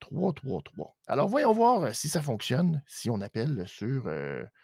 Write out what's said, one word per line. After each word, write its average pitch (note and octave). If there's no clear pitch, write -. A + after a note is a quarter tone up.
trois F3+
trois B2+
trois. -
Alors, C#3+
voyons B3+
voir, A#3
euh, A2
si -
ça E3
fonctionne, C#3+
si -
on A2
appelle A2
sur, B2
euh, C#2+